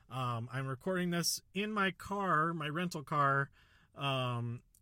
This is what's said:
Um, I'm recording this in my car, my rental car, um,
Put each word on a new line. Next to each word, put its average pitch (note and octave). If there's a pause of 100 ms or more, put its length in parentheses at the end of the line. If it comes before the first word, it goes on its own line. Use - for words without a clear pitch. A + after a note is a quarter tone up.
(120)
Um, A#2+
I'm C3+
recording F3+
this E3+ (140)
in G#3
my G3+
car, F3
my D3+
rental E3+
car, C#3 (480)
um, B2 (220)